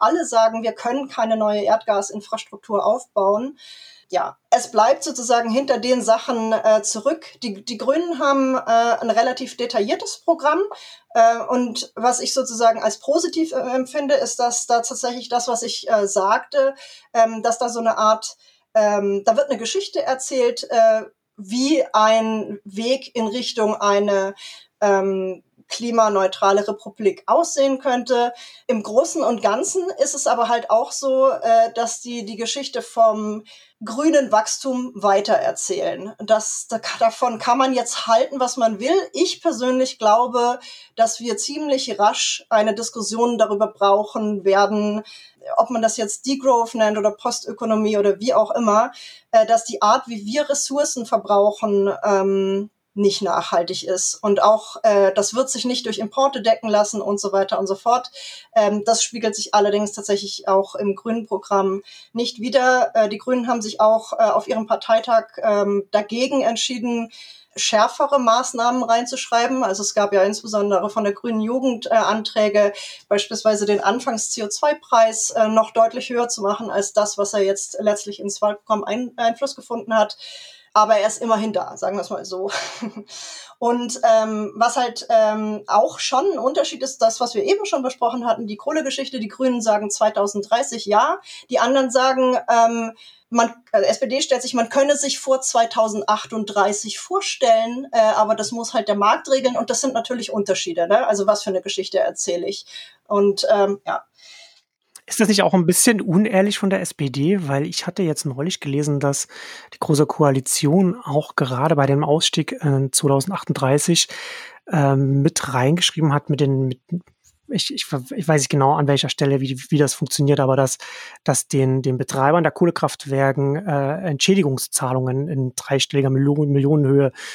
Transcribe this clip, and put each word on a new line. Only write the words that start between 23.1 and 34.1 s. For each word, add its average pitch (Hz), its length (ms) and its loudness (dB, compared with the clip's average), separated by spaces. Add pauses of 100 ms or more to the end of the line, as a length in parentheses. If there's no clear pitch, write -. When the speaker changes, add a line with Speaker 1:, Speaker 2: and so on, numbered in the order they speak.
Speaker 1:
in 220 120 0
Richtung 214 480 -2
eine, 202 580 0 (480)
ähm, 190 600 0 (280)
klimaneutrale 208 960 2
Republik 208 600 -4
aussehen 277 500 0
könnte. 247 560 0 (320)
Im 220 160 -2
Großen 277 400 0
und 226 220 -2
Ganzen 277 400 0 (160)
ist - 160 0
es 269 100 -6
aber 233 240 2
halt 233 220 0
auch 226 200 2
so, 262 380 2
äh, 226 460 2
dass 233 260 -4
die, 240 240 -8
die 208 120 -12
Geschichte 233 440 -6
vom 214 600 2 (420)
grünen 269 460 2